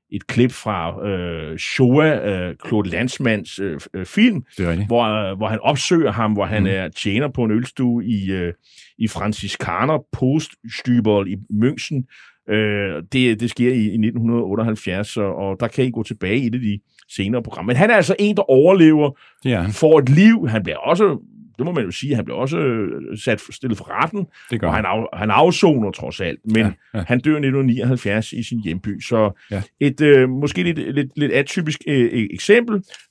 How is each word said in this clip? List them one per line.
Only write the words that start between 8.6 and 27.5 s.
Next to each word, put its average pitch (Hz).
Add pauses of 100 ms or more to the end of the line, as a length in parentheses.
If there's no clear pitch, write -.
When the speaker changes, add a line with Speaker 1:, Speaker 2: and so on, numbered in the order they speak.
Speaker 1:
i 113
Franziskaner 104 (180)
Poststübel 117
i 98 (280)
München. 135 (500)
Øh, 101 (100)
det, 120
det 117
sker 123
i, 107
i 98
nitten 117
hundrede 117
otteoghalvfjerds, 104
og, 101
og 98
der 117
kan 131
I 131
gå 117
tilbage 104
i 135
et 113
af 127
de 104 (280)
senere 113
programmer. 110
Men 123
han 202
er 233
altså 185
en, 208
der 202
overlever, 156 (340)
Speaker 2:
Det 131
er 101
han. 101
Speaker 1:
får 156
et 131
liv. 185
Han 110
bliver 85
også, 170 (400)
det 160
må 180
man 139
jo 90
sige, 139
han 110
bliver -
også, 139
øh, 107
sat, 107 (100)
stillet 117
for -
retten, 170 (240)
Speaker 2:
Det 113
gør 98
Speaker 1:
og 87
Speaker 2:
han. 107
Speaker 1:
han 92 (180)
af-, 87
han 107
afsoner 143
trods -
alt, 87
men 110
Speaker 2:
Ja, 107 (240)
ja. 101
Speaker 1:
han 123
dør 151
i 151
nitten 135